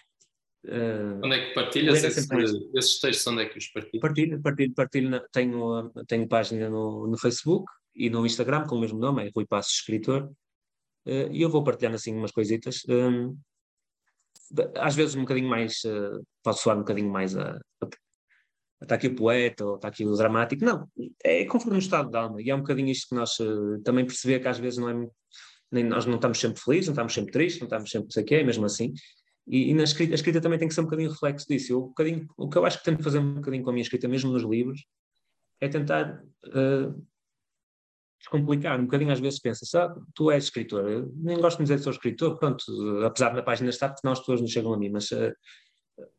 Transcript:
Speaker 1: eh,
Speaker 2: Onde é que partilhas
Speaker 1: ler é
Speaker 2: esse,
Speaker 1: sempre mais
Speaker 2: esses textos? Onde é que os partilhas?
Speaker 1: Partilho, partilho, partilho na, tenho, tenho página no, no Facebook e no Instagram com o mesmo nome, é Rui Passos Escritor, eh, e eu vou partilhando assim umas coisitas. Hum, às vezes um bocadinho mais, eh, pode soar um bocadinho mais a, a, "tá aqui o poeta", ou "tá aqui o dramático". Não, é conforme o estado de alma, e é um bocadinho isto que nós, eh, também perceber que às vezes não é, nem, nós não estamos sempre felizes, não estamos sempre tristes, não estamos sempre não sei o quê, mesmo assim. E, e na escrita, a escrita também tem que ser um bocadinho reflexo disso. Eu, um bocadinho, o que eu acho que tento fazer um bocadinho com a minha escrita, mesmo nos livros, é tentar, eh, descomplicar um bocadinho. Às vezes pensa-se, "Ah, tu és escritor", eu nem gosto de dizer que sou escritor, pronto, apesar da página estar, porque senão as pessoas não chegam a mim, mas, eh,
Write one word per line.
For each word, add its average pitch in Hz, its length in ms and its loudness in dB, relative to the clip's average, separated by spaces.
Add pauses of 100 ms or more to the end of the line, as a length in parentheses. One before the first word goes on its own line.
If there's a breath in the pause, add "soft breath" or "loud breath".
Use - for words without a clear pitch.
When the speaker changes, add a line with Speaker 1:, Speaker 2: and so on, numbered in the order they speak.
(680 loud breath)
Speaker 1:
eh, 104 560 -4
Speaker 2:
Onde 131 140 2
é 127 120 -2
que - 60 -10
partilhas 139 400 4
Speaker 1:
ler - 100 6
é 123 40 4
Speaker 2:
esse, 139 140 0
Speaker 1:
sempre 131 140 0
mais 110 160 4 (220)
Speaker 2:
esses - 260 2
textos? 123 260 0
Onde 117 160 0
é 107 40 0
que - 120 -12
os - 100 -10
partilhas? 113 320 -6
Speaker 1:
Partilho, 151 420 0
partilho, 139 320 2
partilho 131 360 0
na, 127 100 -2 (120)
tenho, 117 580 0 (160)
tenho 113 220 0
página 110 420 0
no, 110 360 -4
no 113 120 0
Facebook 160 520 0 (240)
e 117 140 -2
no 117 160 0
Instagram 127 420 0
com 123 100 -4
o 117 40 0
mesmo 110 180 -2
nome, 120 280 0
é 101 80 -8
Rui 104 120 -2
Passos - 280 -2
Escritor, 131 560 -2 (760)
eh, 135 240 -2
e 147 120 0
eu 165 80 4
vou 151 140 4
partilhando 113 320 0
assim 110 180 -6
umas 110 180 -4
coisitas. 113 560 -2
Hum, 123 480 2 (1400)
às 143 180 0
vezes 151 200 2
um 135 80 -2
bocadinho 127 260 0
mais, 113 360 -2
eh, 104 340 -4 (240)
pode 110 180 0
soar 107 160 4
um 104 40 0
bocadinho 104 300 0
mais 95 260 -2
a, 98 220 -4 (1200)
a, - 60 -16
"tá 120 100 2
aqui 127 120 0
o 123 80 0
poeta", 113 480 2
ou 101 140 -2
"tá 107 100 -8
aqui 107 160 -6
o 104 120 2
dramático". 113 480 2
Não, 214 240 0 (340)
é - 240 4
conforme 226 320 2
o - 0 -
estado 160 320 0
de 117 60 -4
alma, 110 260 -2
e 127 80 -2
é 139 40 2
um 139 60 0
bocadinho 139 280 0
isto 127 200 -4
que 127 60 -6
nós, 120 260 -2
eh, 107 440 -2
também 127 220 4
perceber 127 340 0
que 127 80 -2
às 117 100 -2
vezes 123 200 -4
não 120 120 -2
é, 117 180 -4 (640 loud breath)
nem, 120 120 2
nós 113 220 0
não 120 100 2
estamos 117 240 2
sempre 110 220 0
felizes, 170 260 2
não 143 60 0
estamos 117 200 -2
sempre 107 180 -4
tristes, 170 280 2
não 120 60 -8
estamos 110 240 -6
sempre 104 160 -4
não - 60 -16
sei 107 100 0
o - 40 -2
quê, 151 180 4
mesmo 107 220 2
assim. 120 280 -2 (520 loud breath)
E, 127 240 2
e 156 40 6
na 156 100 6
escrita, 165 300 2
a - 20 2
escrita 165 240 2
também 165 180 2
tem 165 100 0
que 160 60 -4
ser 170 60 0
um 160 40 2
bocadinho 160 260 -2
reflexo 147 380 -4
disso. - 240 0
Eu, 127 120 2
um 127 40 -12
bocadinho, 160 380 -2 (100)
o 143 120 -6
que 147 100 2
eu 175 80 6
acho 175 120 0
que - 60 -18
tento 160 180 2
fazer 147 160 0
um 143 180 2
bocadinho 131 260 -4
com 127 80 -2
a - 40 -2
minha 120 80 0
escrita, 123 260 -2
mesmo 127 240 0
nos 123 100 2
livros, 123 440 -2 (760)
é 143 80 -2
tentar, 151 540 -2 (240)
eh, 135 460 0 (1300)
descomplicar 143 560 0
um 123 40 2
bocadinho. 143 280 2
Às 123 80 0
vezes 135 200 -2
pensa-se, - 360 -4
"Ah, 175 180 2 (200)
tu 156 160 2
és 143 140 2
escritor", 104 440 -4
eu 127 280 -4
nem 170 240 -2
gosto 165 180 4
de 156 60 2
dizer 143 120 4
que - 60 -2
sou 131 100 -2
escritor, 156 460 -2
pronto, 135 260 0 (400)
apesar 117 300 2
da 123 80 -2
página 123 280 0
estar, 135 180 -2
porque 139 120 -8
senão 131 120 0
as 127 80 -2
pessoas 123 200 0
não 117 80 -2
chegam 113 240 0
a 107 60 0
mim, 101 120 -2
mas, 101 220 -4
eh, 117 220 0 (840 soft breath)